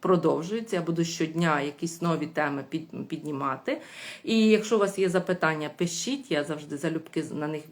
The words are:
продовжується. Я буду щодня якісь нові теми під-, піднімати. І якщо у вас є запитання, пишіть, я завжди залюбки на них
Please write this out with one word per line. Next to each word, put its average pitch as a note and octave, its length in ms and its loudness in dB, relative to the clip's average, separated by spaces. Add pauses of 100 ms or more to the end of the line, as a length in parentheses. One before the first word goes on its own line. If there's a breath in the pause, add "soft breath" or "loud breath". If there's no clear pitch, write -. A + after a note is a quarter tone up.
продовжується. F3+ 760 2
Я E3+ 60 0
буду E3 220 2
щодня E3 560 0
якісь D#3 420 -6
нові D#3 240 0
теми C#3+ 420 -2
під-, D#3+ 400 -8
піднімати. D3 720 -4 (440 loud breath)
І A3 240 6
якщо G#3+ 280 4
у - 20 4
вас G3 200 2
є F#3+ 100 4
запитання, D#3+ 680 0
пишіть, B3 540 -2
я D3 140 2
завжди D3+ 320 -6
залюбки D#3+ 540 -4
на D3+ 180 -4
них D#3 240 -4